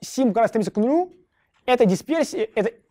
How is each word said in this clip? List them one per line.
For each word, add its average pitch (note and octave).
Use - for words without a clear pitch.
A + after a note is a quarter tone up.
сигма B3+
как A3+
раз G#3+
стремится G3+
к -
нулю, D4
это B3+
дисперсия, A#3+
это G#3+